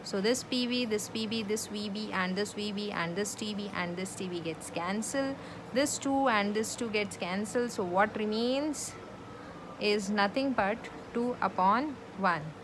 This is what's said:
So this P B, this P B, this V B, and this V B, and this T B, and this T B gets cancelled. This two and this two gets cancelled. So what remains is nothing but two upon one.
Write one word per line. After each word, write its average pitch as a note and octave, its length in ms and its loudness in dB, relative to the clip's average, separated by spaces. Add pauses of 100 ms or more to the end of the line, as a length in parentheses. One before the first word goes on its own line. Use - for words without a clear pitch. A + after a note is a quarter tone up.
So G3+ 180 -2
this A#3+ 220 2
P B3 240 0
B, B3 180 2
this G#3+ 240 -2
P A3 180 -2
B, A3+ 160 -2
this G#3+ 240 0
V G#3 220 -4
B, G#3 240 -6
and F#3 220 0
this G#3 180 0
V G#3 180 -4
B, G#3 200 -2
and E3+ 240 -2
this G#3 200 0
T G#3+ 180 -4
B, G3+ 220 -4
and F3 200 -2
this F#3+ 200 -4
T F#3+ 120 -4
B F3 120 -2
gets D#3+ 300 -6
cancelled. A3 680 0 (380)
This C#4+ 240 2
two C4+ 300 4
and G#3 260 4
this A3 220 0
two A#3 140 -2
gets G#3 280 0
cancelled. G#3 540 0
So A3+ 120 0
what F#3+ 340 4
remains A#3+ 760 0 (840)
is G#3 300 4
nothing G#3 440 4
but G#3+ 240 4 (360)
two A#3+ 280 2
upon A3 540 4 (220)
one. F3+ 240 2 (220)